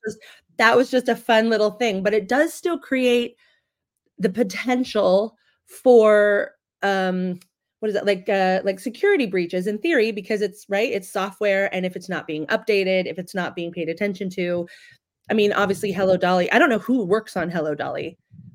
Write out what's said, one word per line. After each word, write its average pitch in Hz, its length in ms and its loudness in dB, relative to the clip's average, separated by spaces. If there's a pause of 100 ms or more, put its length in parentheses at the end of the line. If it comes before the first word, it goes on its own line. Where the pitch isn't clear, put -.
just, 214 140 -10 (380)
that 233 200 4
was 247 140 2
just 247 180 0
a 233 60 0
fun 226 340 2
little 214 220 2
thing, 196 320 -2
but 202 100 0
it 208 140 0
does 302 260 0
still 339 260 -4
create 240 580 0 (840)
the 185 100 0
potential 214 1080 0 (300)
for, 214 840 4 (320)
um, 185 560 -2 (400)
what 220 100 -4
is 202 60 -2
it? - 100 -4
Like, 190 240 0
uh, 190 360 2
like, 190 140 -2
security 294 480 0
breaches 180 400 -4
in 214 120 -4
theory, 240 320 0
because 202 300 -4
it's, 202 280 -6
right, 202 220 0
it's 190 180 -6
software, 196 680 -2
and 185 100 -2
if 185 100 -6
it's 185 140 -14
not 165 180 -8
being 156 200 -6
updated, 190 600 0
if 165 120 -10
it's 180 160 -12
not 175 200 -6
being 170 160 -8
paid 170 180 -6
attention 190 420 -4
to, 175 360 -4 (640)
I 214 40 0
mean, 208 180 2
obviously 196 400 -2
Hello 185 240 2
Dolly, 180 340 2
I 220 80 4
don't 320 100 6
know 220 100 0
who 240 260 -2
works 208 320 -2
on 175 140 -4
Hello 156 240 -4
Dolly. 139 420 -8 (380)